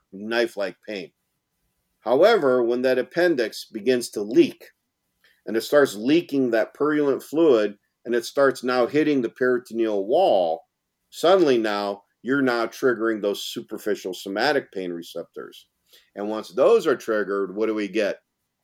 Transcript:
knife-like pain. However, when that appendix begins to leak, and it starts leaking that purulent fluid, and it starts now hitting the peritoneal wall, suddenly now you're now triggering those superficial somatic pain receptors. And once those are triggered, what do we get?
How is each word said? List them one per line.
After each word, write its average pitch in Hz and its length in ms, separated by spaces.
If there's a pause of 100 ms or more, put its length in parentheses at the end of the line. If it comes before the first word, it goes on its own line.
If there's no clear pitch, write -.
(120)
knife-like 104 640 (100)
pain. 98 260 (920)
However, 139 600
when 120 200
that 127 160
appendix 127 640
begins 113 460
to 107 120
leak, 117 480 (760)
and 104 100
it 110 60
starts 139 340
leaking 135 560
that 110 220
purulent 143 500
fluid, 120 520 (300)
and 117 80
it 120 120
starts 135 360
now 127 240
hitting 143 360
the 113 80
peritoneal 113 760
wall, 107 580 (440)
suddenly 165 480
now 104 460 (180)
you're 135 220
now 120 240
triggering 113 560
those 101 200
superficial 104 720
somatic 117 600
pain 92 200
receptors. - 760 (480)
And 104 140
once 107 220
those 160 360
are 120 100
triggered, 98 600
what 107 80
do 110 100
we 107 140
get? 95 320 (440)